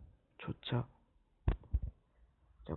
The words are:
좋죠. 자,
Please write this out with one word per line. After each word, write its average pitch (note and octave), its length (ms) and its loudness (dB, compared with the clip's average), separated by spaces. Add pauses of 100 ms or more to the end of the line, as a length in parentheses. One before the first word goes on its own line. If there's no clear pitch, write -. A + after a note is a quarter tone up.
(380)
좋죠. - 460 -2 (1800)
자, D#2+ 100 0